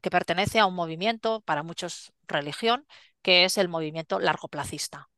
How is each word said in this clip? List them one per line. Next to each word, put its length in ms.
que 80
pertenece 480
a 80
un 80
movimiento, 640
para 220
muchos 500
religión, 580
que 220
es 140
el 100
movimiento 500
largoplacista. 1000